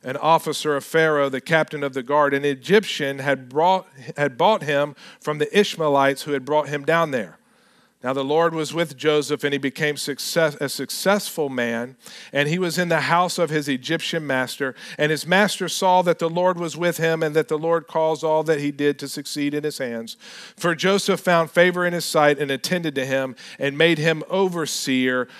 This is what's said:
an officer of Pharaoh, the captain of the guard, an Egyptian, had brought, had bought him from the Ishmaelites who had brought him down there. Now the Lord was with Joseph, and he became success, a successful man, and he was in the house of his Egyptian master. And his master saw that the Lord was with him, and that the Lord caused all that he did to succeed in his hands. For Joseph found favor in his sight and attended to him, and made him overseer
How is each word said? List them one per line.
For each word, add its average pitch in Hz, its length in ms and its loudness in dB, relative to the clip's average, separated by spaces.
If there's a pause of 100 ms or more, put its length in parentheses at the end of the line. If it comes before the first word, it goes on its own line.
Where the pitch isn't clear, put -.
an 131 140 -8
officer 151 580 0
of 135 100 -4
Pharaoh, 156 420 2
the 131 140 -4
captain 156 420 -2
of 139 100 -4
the 131 100 -4
guard, 143 300 2
an 139 120 -2
Egyptian, 143 720 0
had 131 300 -2
brought, 180 380 2 (280)
had 143 220 -2
bought 185 240 4
him 143 340 -2 (240)
from 151 200 -4
the 147 200 2
Ishmaelites 139 640 2
who 151 100 -6
had 135 140 -2
brought 147 240 0
him 143 160 -6
down 160 260 2
there. 110 280 -6 (640)
Now 127 100 -2
the 135 100 -2
Lord 160 300 2
was 151 220 -6
with 160 200 -2
Joseph, 143 480 0
and 143 100 0
he 143 40 -2
became 143 400 -2
success, 147 640 -2
a 139 80 -4
successful 170 800 -2
man, 120 480 -4 (340)
and 143 160 0
he 170 120 -2
was 170 180 -2
in 180 120 -2
the 160 120 2
house 170 380 0
of 165 100 0
his 151 180 -2
Egyptian 156 580 -4
master. 131 500 -2 (240)
And 151 100 2
his 151 160 -2
master 185 420 2
saw 180 360 2
that 175 160 2
the 165 100 0
Lord 180 300 0
was 156 180 -6
with 170 200 0
him, 165 260 0
and 151 120 -2
that 156 120 2
the 156 100 -2
Lord 165 300 0
caused 160 360 0
all 156 200 2
that 151 160 2
he 143 120 -2
did 143 280 0
to 143 80 -10
succeed 143 480 -4
in 147 80 -4
his 151 160 -6
hands. 117 360 -6 (400)
For 175 200 0
Joseph 190 440 2
found 170 300 4
favor 180 380 4
in 175 60 0
his 170 120 -4
sight 147 320 4
and 147 140 -2
attended 160 440 -2
to 135 100 -2
him, 131 300 -2 (220)
and 143 220 -4
made 165 180 6
him 156 320 0
overseer 135 960 0 (120)